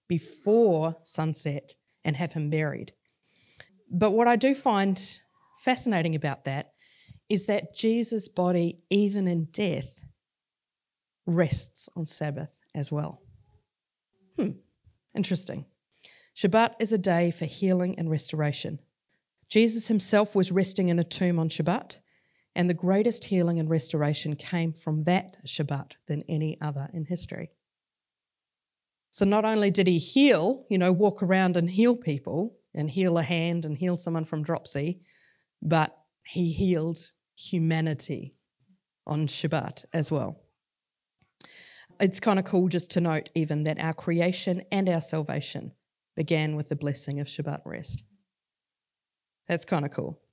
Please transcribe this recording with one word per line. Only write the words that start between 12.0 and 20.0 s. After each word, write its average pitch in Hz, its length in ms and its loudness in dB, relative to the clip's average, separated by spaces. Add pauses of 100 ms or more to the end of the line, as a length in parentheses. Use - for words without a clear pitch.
Sabbath 151 480 -4 (220)
as 147 160 -2
well. 151 300 -6 (1120)
Hmm, 254 160 -2 (640)
interesting. - 500 -4 (680)
Shabbat 220 440 2
is 220 120 -2
a 220 60 2
day 175 340 2
for 156 140 -6
healing 185 520 0
and 165 120 -2
restoration. 151 680 -2 (720)
Jesus 226 380 4
himself 214 480 4